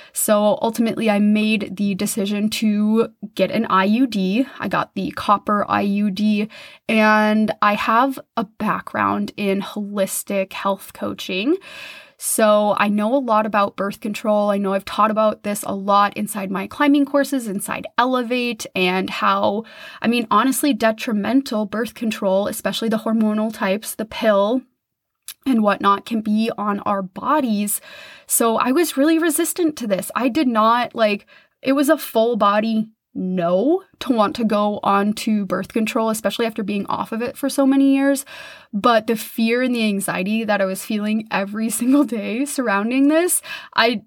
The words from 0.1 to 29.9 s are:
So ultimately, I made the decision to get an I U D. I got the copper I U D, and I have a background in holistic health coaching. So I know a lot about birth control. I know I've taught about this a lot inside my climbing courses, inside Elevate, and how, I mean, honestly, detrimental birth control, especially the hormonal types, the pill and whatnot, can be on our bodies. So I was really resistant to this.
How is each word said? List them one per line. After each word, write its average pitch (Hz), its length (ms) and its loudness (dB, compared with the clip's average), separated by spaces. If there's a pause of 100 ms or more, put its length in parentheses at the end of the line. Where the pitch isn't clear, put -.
So 208 480 2
ultimately, 226 480 0
I 208 120 2
made 214 540 2
the 202 200 -2
decision 208 560 -2
to 214 580 2 (260)
get 277 160 0
an 220 200 -2
I 190 140 4
U 233 220 4
D. 214 400 0 (120)
I 202 100 -6
got - 260 -2
the 190 180 -4
copper 208 540 0
I 208 160 0
U 202 280 0
D, 208 380 0 (380)
and 214 640 4 (120)
I 208 120 2
have 240 440 0 (180)
a 226 80 -2
background 202 920 -2
in 196 240 0
holistic 202 920 -4
health - 400 -4
coaching. 208 640 -4 (600)
So 208 600 2
I 202 100 2
know 208 260 0
a 285 40 4
lot 220 260 0
about 202 320 -2
birth 202 240 -6
control. 208 480 -2
I 202 80 2
know 196 160 -2
I've 196 140 -2
taught 214 240 2
about 214 320 0
this 208 220 -6
a 196 100 -4
lot 202 420 2
inside 202 340 -6
my 190 160 -4
climbing 285 380 2
courses, 277 440 0
inside - 380 -6 (120)
Elevate, 247 640 0 (100)
and 185 360 0
how, 202 540 0 (360)
I - 60 -2
mean, 233 240 0
honestly, 262 420 2
detrimental 220 920 0
birth 226 260 -6
control, 202 540 -2
especially 214 420 -4
the 220 100 0
hormonal 220 540 0
types, 208 420 -4
the 220 120 -6
pill 214 560 2 (840)
and 233 180 2
whatnot, 202 440 2
can 220 160 -4
be 220 340 0
on 208 240 -2
our 196 220 -2
bodies. 214 800 -2 (460)
So 226 300 2
I 233 160 2
was 320 240 0
really 320 220 4
resistant 320 600 0
to 240 80 -6
this. 190 280 -2